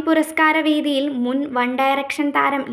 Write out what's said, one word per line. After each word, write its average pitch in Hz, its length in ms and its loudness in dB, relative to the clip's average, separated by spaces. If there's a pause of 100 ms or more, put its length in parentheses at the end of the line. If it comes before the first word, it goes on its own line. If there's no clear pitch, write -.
പുരസ്കാര 320 500 2 (100)
വേദിയിൽ 294 380 0 (200)
മുൻ 254 120 0 (200)
വൺ 247 120 0 (120)
ഡയറക്ഷൻ 277 460 0 (100)
താരം 277 260 0 (100)